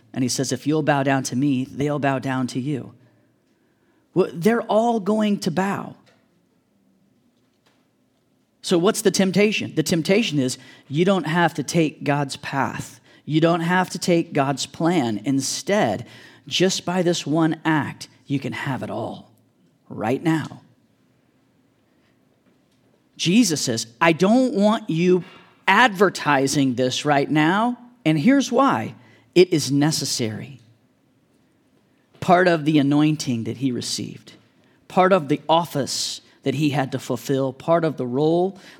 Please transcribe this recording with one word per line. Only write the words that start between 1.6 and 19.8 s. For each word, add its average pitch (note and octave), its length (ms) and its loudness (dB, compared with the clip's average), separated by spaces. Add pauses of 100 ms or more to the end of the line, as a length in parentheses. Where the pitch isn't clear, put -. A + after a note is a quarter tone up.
they'll D3 340 -4
bow C3+ 200 -2
down C3 280 -4
to B2 140 -6
you." C3 320 -8 (1200)
Well, F3 180 2
they're G#3+ 300 0
all A3+ 400 2
going G#3 380 0
to F#3 120 -4
bow. F#3 440 -4 (2750)
So F#3+ 140 0
what's F#3 240 2
the G3 100 2
temptation? F#3+ 640 0
The D#3 80 0
temptation F#3 560 0
is B2+ 180 -2 (320)
you D#3 160 0
don't F#3 200 2
have E3 280 0
to D3 100 -6
take D#3+ 400 -2
God's C#3+ 320 -2
path. - 640 -6 (240)
You D3+ 160 0
don't E3 220 4
have F3+ 300 0
to E3+ 80 -8
take E3+ 340 0
God's C#3 320 -2
plan. C3+ 580 -2
Instead, C3+ 840 -2 (420)
just - 360 0
by F3+ 180 -2
this E3+ 240 0
one D#3+ 380 0
act, D3+ 460 -2 (160)
you C#3+ 140 -4
can C3 120 -8
have A#2+ 320 -8
it G2+ 60 -10
all G2+ 420 -10 (560)